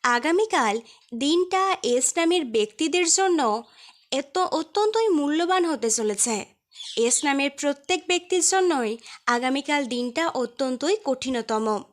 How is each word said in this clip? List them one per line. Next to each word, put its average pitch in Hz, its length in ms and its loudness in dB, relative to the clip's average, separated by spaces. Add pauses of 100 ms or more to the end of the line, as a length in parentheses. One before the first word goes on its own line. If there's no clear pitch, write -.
(160)
আগামীকাল 311 580 2 (380)
দিনটা 349 500 2 (320)
এস 254 200 2
নামের 339 280 2 (120)
ব্যক্তিদের 311 560 0
জন্য 370 300 2 (720)
এত 277 240 -4 (160)
অত্যন্তই 427 640 0
মূল্যবান 330 480 0
হতে 240 260 -2
চলেছে। 214 460 0 (680)
এস 247 180 2
নামের 277 300 0
প্রত্যেক 285 540 -2
ব্যক্তির 359 420 0
জন্যই 320 420 2 (340)
আগামীকাল 262 600 0
দিনটা 240 380 -2 (100)
অত্যন্তই 262 680 -2
কঠিনতম। 233 640 -2 (260)